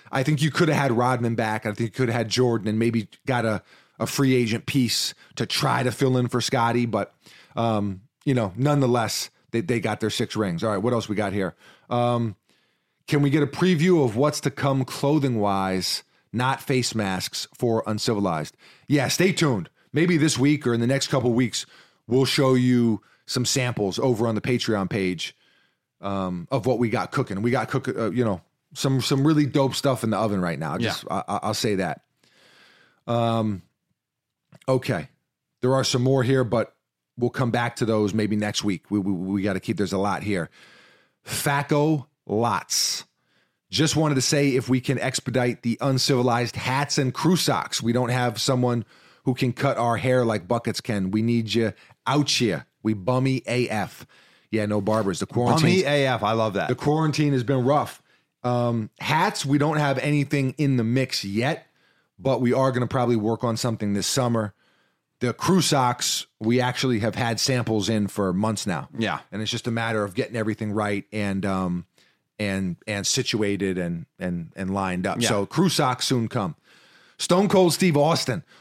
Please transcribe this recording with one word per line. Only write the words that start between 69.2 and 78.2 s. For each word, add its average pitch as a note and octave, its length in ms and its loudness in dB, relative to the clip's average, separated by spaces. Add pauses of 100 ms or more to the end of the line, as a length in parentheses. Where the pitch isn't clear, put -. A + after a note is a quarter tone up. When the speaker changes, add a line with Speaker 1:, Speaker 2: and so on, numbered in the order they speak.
Speaker 1:
And G#2 100 -8
it's G#2+ 80 -6
just - 160 -6
a B2 40 -2
matter A2+ 340 -2
of F#2 100 -8
getting A2 220 -4
everything G#2+ 360 -4
right G#2 400 -2
and, G2+ 340 -2
um, F#2 400 -2 (520)
and, F#2+ 380 -4 (100)
and G2+ 200 -4
situated G2+ 720 -2
and, E2+ 280 -4 (120)
and, F2 380 -6
and F#2+ 180 -6
lined F#2 320 -2
up. F#2+ 160 -4
Speaker 2:
Yeah. A2+ 60 2
Speaker 1:
So G2+ 180 0
crew F3+ 240 0
socks B2+ 360 -2
soon A#2 220 0
come. F#2+ 280 -4 (600)
Stone F#3+ 320 2
Cold F#3 240 6
Steve F3 240 2
Austin, C#3+ 460 0 (180)